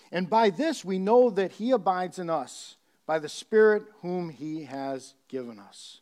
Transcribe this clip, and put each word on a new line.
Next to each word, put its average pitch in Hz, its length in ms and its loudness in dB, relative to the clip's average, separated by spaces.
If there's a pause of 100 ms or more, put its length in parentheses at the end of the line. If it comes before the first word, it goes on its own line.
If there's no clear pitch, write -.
(100)
And 175 200 -4
by 220 180 4
this 254 340 -2
we 185 160 -4
know 233 300 6
that 190 240 -2
he 233 200 -2
abides 185 460 -2
in 175 120 -6
us, - 480 -6 (260)
by 156 140 -2
the 147 100 -6
Spirit 214 560 4 (160)
whom 175 300 -6
he 156 340 -10
has 135 500 -10 (140)
given 120 300 -10
us." - 440 -20